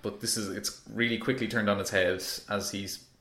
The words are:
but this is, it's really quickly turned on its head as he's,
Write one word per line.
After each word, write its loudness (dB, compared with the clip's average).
but -6
this 0
is, -2
it's -6
really 2
quickly 0
turned 2
on 4
its -2
head 4
as -2
he's, -6